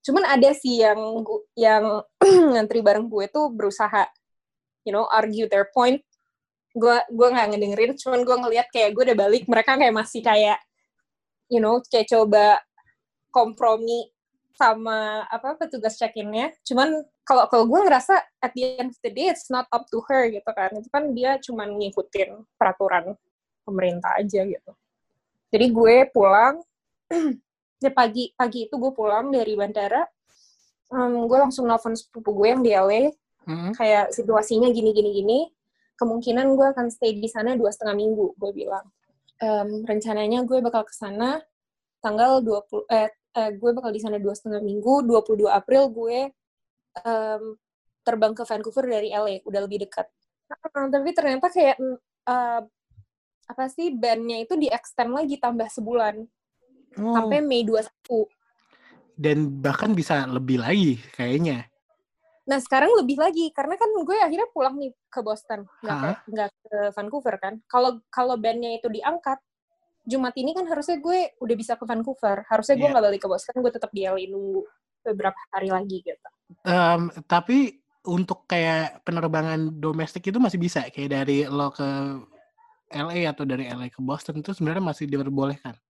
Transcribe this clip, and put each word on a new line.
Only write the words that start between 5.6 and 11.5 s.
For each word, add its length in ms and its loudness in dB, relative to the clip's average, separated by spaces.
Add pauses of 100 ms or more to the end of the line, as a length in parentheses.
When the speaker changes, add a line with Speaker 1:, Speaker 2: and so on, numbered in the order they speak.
Speaker 1:
point. 320 2 (720)
Gue, 220 4 (100)
gue 220 4
nggak 260 2
ngedengerin, 420 0
cuman 300 -2
gue 80 4
ngeliat 340 0
kayak 240 2
gue 160 2
udah 80 4
balik, 320 2
mereka 300 2
kayak 160 4
masih 260 -6
kayak, 380 4 (920)
you 140 2